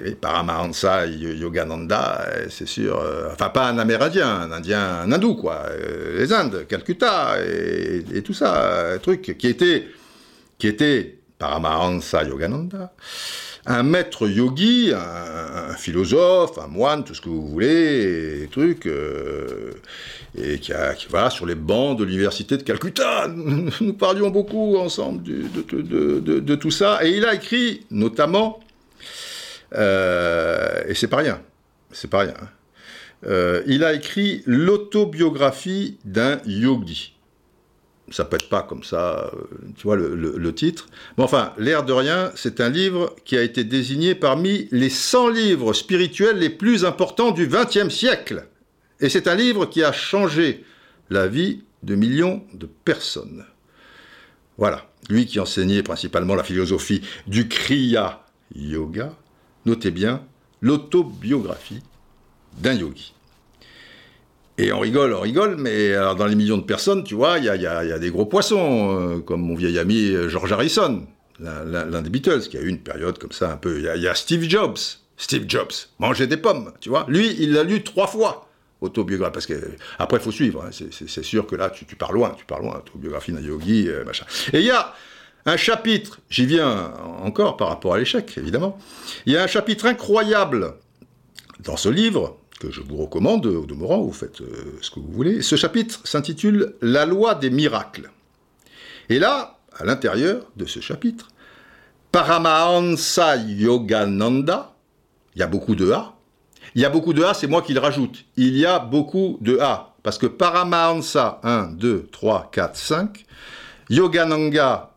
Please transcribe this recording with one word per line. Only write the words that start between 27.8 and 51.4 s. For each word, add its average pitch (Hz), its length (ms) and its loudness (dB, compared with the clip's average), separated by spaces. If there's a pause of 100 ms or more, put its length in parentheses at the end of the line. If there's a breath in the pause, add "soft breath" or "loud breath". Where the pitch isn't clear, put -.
notamment, 156 680 0 (1120 loud breath)
euh, 87 1120 2
et 95 60 -4
c'est 110 160 0
pas 127 80 2
rien, 135 240 0 (500)
c'est - 180 -14
pas 98 100 2
rien, 95 200 -2
hein, 98 80 -14 (800 loud breath)
euh, 87 400 2
il 139 160 4
a 160 100 2
écrit 196 520 -2
l'autobiographie 170 1600 2
d'un 117 400 0
yogi. 107 640 -2 (1000)
Ça 90 120 -4
peut - 120 -4
être - 140 -6
pas 98 120 0
comme - 220 -12
ça, 85 500 -4
euh, - 140 -12 (280)
tu - 60 -20
vois, 104 140 2
le, 82 180 0
le, 80 240 -4
le 82 160 -2
titre. 165 320 -2 (320 loud breath)
Mais 127 60 4
enfin, 127 340 2
l'air 143 260 0
de 131 80 -2
rien, 156 440 0
c'est 117 260 -4
un 120 80 2
livre 180 460 0 (100)
qui - 100 -2
a 120 60 4
été 117 220 0
désigné 135 500 0
parmi 175 560 0
les 127 220 2
cent 247 360 2
livres 190 460 2
spirituels 190 640 2
les 160 140 2
plus 202 340 2
importants 185 460 2
du 165 160 2
vingtième 202 420 2
siècle. 214 560 -2 (540)
Et 143 100 4
c'est 185 180 2
un 175 60 4
livre 214 320 2
qui 160 180 0
a 143 80 4
changé 160 720 0 (460 loud breath)
la 95 160 4
vie 147 380 -2 (180)